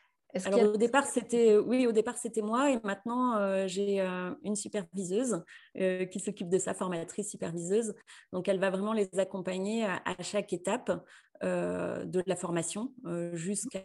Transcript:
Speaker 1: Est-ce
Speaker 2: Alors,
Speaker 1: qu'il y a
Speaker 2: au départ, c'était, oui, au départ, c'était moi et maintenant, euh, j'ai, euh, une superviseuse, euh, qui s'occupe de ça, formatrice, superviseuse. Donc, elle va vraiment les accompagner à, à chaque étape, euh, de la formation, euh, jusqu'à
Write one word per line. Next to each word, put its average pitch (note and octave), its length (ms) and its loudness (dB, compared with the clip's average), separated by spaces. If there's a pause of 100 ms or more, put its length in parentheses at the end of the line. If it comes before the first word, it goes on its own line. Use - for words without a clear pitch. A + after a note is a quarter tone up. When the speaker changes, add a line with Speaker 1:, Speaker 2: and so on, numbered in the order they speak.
(340)
Speaker 1:
Est-ce F#3 140 -4
Speaker 2:
Alors, G3 120 4
Speaker 1:
qu'il G#3 60 8
y G#3 40 8
a G#3 40 2
Speaker 2:
au G#3+ 40 0
départ, A#3+ 280 4
c'était, A#3 520 4
oui, A#3+ 300 4
au A#3 40 2
départ, A3 260 2
c'était - 240 -4
moi A#3+ 300 4
et A#3+ 140 2
maintenant, B3 500 0
euh, G3 320 2
j'ai, G3 320 0
euh, F3+ 340 -2 (120)
une G#3 100 -2
superviseuse, G3 880 -2 (340)
euh, F#3 280 0
qui F#3 160 -6
s'occupe F#3+ 260 -6
de F#3 100 4
ça, F#3 160 -2
formatrice, F3+ 560 -4
superviseuse. F#3+ 640 -2 (380)
Donc, F#3 160 -4
elle G3 100 2
va G3 120 0
vraiment G3 240 0
les G#3 160 0 (100)
accompagner F#3+ 640 -2
à, F#3 220 -2
à F3+ 180 -4
chaque G3+ 300 -4
étape, F#3+ 520 -2 (380)
euh, F3 600 -2
de F3 220 0
la F3 100 0
formation, F3 560 -4 (140)
euh, E3+ 280 -4
jusqu'à F#3+ 500 -6